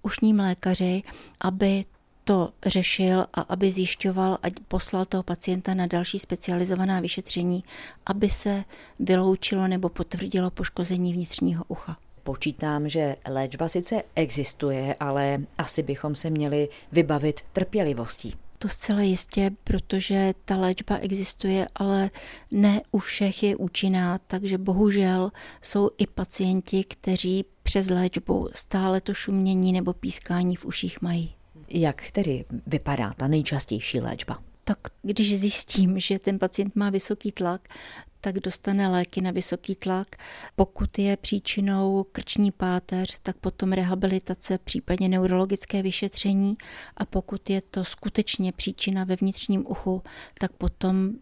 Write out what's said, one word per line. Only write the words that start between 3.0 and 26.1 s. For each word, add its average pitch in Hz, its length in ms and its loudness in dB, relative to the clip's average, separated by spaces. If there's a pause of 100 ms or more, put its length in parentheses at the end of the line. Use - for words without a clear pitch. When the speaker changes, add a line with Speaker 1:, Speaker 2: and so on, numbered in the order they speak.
Speaker 1:
a 170 60 -2
aby 190 300 2
zjišťoval 185 720 0
a - 40 -2 (220)
poslal 185 360 0
toho 185 180 -2
pacienta 185 520 -2
na 180 120 0
další 180 320 -2
specializovaná 185 840 0
vyšetření, 180 640 -2 (420)
aby 202 240 2
se 196 340 0 (360)
vyloučilo 185 680 4
nebo 185 200 0
potvrdilo 180 600 -2
poškození 180 640 -2
vnitřního 175 560 -2
ucha. 170 280 -8 (260)
Speaker 2:
Počítám, 147 680 -2
že 143 280 0 (120)
léčba 135 400 -2
sice 180 340 -2 (120)
existuje, 139 840 -2
ale 139 420 0 (160)
asi 160 240 -2
bychom 143 340 -4
se 165 140 -4
měli 147 380 0 (240)
vybavit 151 480 2 (120)
trpělivostí. 151 840 -2 (240)
Speaker 1:
To 208 100 -4
zcela 208 320 0
jistě, 196 500 2 (140)
protože 190 720 0 (100)
ta 196 120 0
léčba 185 400 0
existuje, 190 800 0
ale 196 360 0 (400)
ne 202 300 6 (120)
u 208 60 2
všech - 440 -2
je 202 140 2
účinná, 185 680 0
takže 190 320 -2
bohužel 190 720 4 (320)
jsou 202 360 2
i 208 80 4
pacienti, 190 800 0